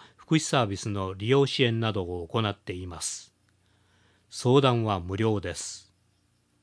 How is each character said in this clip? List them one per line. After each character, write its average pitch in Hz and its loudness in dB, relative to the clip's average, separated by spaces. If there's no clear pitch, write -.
福 - 0
祉 151 2
サ 131 0
ー - 0
ビ 98 -4
ス 110 -6
の 95 -4
利 104 -2
用 139 6
支 139 0
援 113 2
な 110 0
ど 101 -2
を 87 -8
行 117 -2
っ 104 0
て - -12
い 92 -10
ま 82 -12
す。 - -10
相 127 4
談 120 4
は 101 0
無 90 -6
料 110 0
で 87 -6
す。 - -14